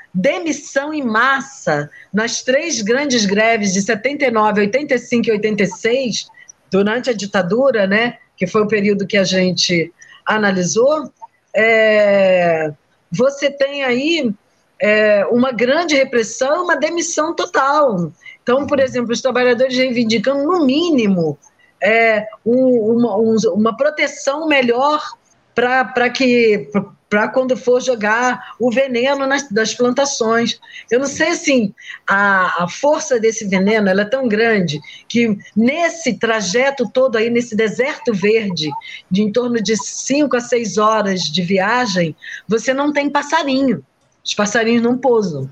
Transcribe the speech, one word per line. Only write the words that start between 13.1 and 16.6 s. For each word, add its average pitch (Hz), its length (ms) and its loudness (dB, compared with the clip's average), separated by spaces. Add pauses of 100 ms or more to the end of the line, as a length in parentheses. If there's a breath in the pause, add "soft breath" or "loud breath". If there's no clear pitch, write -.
você 277 400 0
tem 277 320 -2
aí, 262 500 0 (480)
é, 208 500 4
uma 247 200 2
grande 285 440 0
repressão, 262 680 0